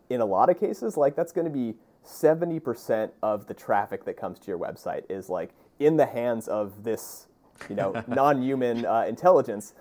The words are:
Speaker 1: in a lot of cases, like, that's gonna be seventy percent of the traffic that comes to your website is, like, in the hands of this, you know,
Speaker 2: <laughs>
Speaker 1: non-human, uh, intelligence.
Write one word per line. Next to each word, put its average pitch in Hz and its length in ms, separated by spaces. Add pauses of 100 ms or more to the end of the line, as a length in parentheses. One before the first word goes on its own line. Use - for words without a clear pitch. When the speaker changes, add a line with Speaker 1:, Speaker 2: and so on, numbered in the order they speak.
Speaker 1:
in 123 120
a 113 40
lot 101 240
of 180 100
cases, 214 380
like, 143 180
that's 170 160
gonna 165 200
be 123 240 (280)
seventy 165 560
percent 113 640
of 104 240
the - 80
traffic 101 520
that 92 120
comes 90 220
to - 80
your 92 100
website 85 520
is, 95 200
like, 87 220 (260)
in 156 200
the 147 100
hands 120 400
of 104 360
this, - 440 (420)
you 101 60
know, 98 180
Speaker 2:
<laughs> 113 140
Speaker 1:
non-human, 127 760
uh, 110 240
intelligence. 123 720